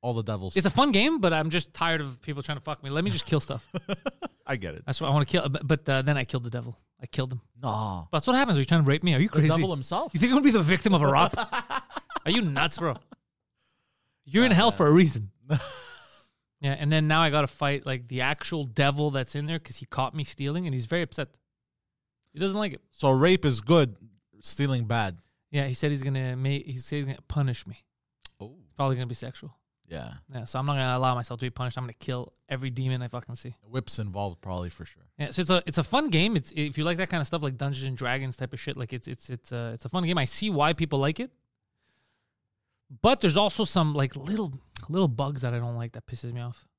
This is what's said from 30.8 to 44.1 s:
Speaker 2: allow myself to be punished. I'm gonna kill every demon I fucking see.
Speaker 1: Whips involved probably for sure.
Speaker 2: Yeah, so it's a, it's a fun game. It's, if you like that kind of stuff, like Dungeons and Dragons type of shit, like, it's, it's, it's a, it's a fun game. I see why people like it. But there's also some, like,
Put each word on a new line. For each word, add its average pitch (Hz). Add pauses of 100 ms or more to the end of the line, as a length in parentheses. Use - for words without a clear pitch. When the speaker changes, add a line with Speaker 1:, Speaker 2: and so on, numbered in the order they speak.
Speaker 2:
allow 127
myself 120
to 131
be 123
punished. 123
I'm 127
gonna 120
kill - (120)
every 135
demon 127
I 123
fucking 120
see. 117
Speaker 1:
Whips 117
involved 101
probably 90
for 85
sure. - (120)
Speaker 2:
Yeah, 147
so 131
it's 165
a, 180
it's 160
a 165
fun 285
game. 190
It's, 139
if 147
you 151
like 170
that 185
kind 165
of 139
stuff, 165
like 135
Dungeons 135
and 131
Dragons 127
type 127
of -
shit, -
like, 123
it's, 127
it's, 127
it's 123
a, 117
it's 117
a -
fun 180
game. 170
I 135
see -
why 156
people 151
like 147
it. 254 (1700)
But 269
there's 165
also 202
some, 156
like, 139